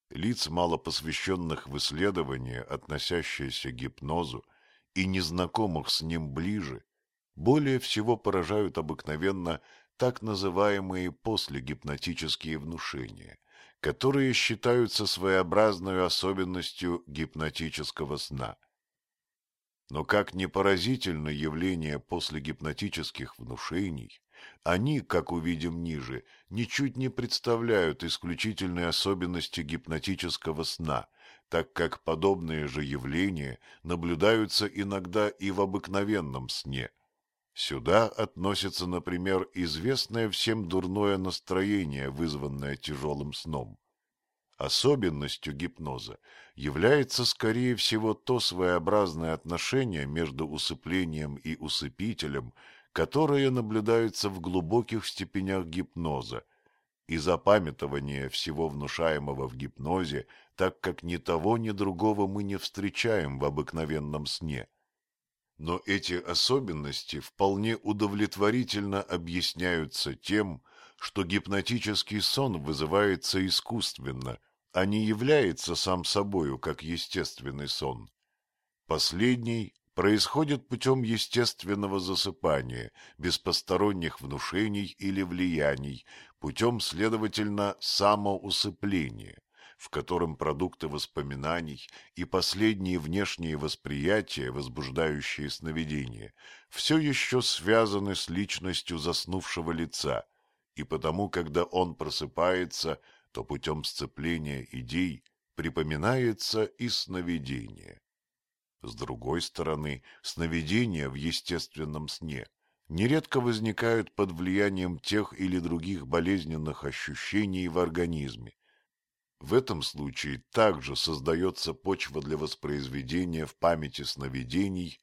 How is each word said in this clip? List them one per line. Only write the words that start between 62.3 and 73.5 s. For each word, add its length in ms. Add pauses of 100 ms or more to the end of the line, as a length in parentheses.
не 140
встречаем 800
в 60
обыкновенном 800
сне. 420 (920)
Но 280
эти 280
особенности 1080
вполне 560
удовлетворительно 1300
объясняются 1120
тем, 480 (360)
что 260
гипнотический 960
сон 420
вызывается 840
искусственно – 920 (340)